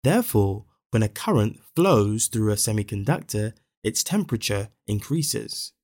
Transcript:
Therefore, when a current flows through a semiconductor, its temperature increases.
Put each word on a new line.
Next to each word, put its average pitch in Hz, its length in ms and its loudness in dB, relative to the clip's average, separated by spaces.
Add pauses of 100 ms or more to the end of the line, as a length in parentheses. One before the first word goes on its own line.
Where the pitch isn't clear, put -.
Therefore, 110 580 2 (280)
when 110 120 4
a 104 60 0
current 117 500 0 (160)
flows 117 520 4
through 107 260 0
a - 20 0
semiconductor, 107 960 -2 (320)
its - 220 -2
temperature 107 640 -2 (180)
increases. - 840 -4 (100)